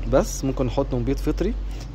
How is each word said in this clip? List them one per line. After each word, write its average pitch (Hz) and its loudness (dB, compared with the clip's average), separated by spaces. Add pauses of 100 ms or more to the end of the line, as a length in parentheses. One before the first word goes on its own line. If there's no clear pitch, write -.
(120)
بس 139 2
ممكن 131 2
نحط 135 0
مبيد 131 0
فطري، 165 0 (420)